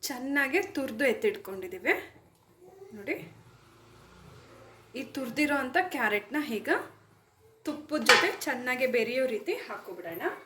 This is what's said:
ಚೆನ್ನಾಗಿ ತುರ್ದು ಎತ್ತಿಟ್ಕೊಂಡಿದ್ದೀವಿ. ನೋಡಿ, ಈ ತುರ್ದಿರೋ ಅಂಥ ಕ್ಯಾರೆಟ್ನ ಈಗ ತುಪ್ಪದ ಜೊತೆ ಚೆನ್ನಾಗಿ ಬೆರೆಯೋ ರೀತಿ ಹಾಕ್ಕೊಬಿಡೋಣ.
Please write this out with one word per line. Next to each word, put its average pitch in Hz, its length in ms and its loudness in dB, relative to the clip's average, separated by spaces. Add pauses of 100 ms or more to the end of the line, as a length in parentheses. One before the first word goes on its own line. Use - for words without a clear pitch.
ಚೆನ್ನಾಗಿ 277 580 0 (160)
ತುರ್ದು 254 340 -2
ಎತ್ತಿಟ್ಕೊಂಡಿದ್ದೀವಿ. 196 840 -2 (1000)
ನೋಡಿ, 208 200 -4 (1800)
ಈ 269 40 -8 (120)
ತುರ್ದಿರೋ 277 480 2
ಅಂಥ 262 140 -4 (180)
ಕ್ಯಾರೆಟ್ನ 220 440 0 (200)
ಈಗ 226 100 -4 (1000)
ತುಪ್ಪದ 294 440 -2
ಜೊತೆ 349 180 8 (180)
ಚೆನ್ನಾಗಿ 254 400 0 (100)
ಬೆರೆಯೋ 240 280 2 (100)
ರೀತಿ 339 200 -2 (120)
ಹಾಕ್ಕೊಬಿಡೋಣ. 180 560 -10 (240)